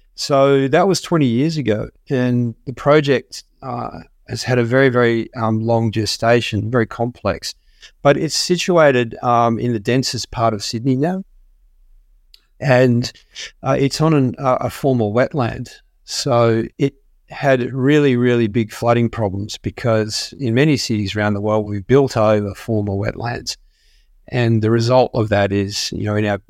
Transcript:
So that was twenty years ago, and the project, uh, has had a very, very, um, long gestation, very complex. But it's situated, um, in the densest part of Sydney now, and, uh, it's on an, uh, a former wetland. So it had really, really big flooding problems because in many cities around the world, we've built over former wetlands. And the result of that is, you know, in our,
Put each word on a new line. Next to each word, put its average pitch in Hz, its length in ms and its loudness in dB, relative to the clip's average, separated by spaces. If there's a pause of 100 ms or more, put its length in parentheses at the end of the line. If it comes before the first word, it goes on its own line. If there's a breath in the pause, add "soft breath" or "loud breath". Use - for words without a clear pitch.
(200)
So 139 500 4
that 170 180 4
was 190 120 0
twenty 156 280 0
years 139 300 0
ago, 110 320 -2 (200)
and 123 460 0 (100)
the 131 80 -8
project, 143 720 0 (180)
uh, 120 380 -10 (280)
has 117 140 -8
had 127 160 -2
a 123 60 4
very, 131 260 4
very, 117 460 0
um, 110 240 -2
long 113 320 0
gestation, 110 800 0
very 120 160 0
complex. - 640 -6 (480 soft breath)
But 143 160 4
it's 156 180 -4
situated, 151 880 2
um, 120 380 2
in 120 140 -2
the 110 60 -2
densest 120 520 -2
part 113 240 0
of 101 80 -8
Sydney 127 320 -2
now, 175 280 -2 (1400)
and, 127 520 2 (500 loud breath)
uh, 135 180 -2
it's 135 220 -2
on 156 140 4
an, 131 240 0
uh, 131 220 0
a 120 100 -4
former 127 340 -2
wetland. 120 640 -2 (360)
So 117 580 0 (160)
it 139 160 0 (340)
had 131 420 0
really, 135 440 4
really 120 320 2
big 107 240 -2
flooding 117 380 2
problems 101 500 -6
because 110 800 -4
in 117 160 -2
many 143 220 2
cities 104 380 -4
around 104 200 0
the 101 60 -6
world, 107 260 0
we've 104 180 -8
built 135 320 2
over 107 380 0
former 104 380 -4
wetlands. 107 600 -8 (760)
And 117 340 0
the 110 80 2
result 120 420 2
of 107 160 0
that 101 220 2
is, 98 400 -4
you - 140 -6
know, 104 100 -2
in 107 100 0
our, 101 240 -2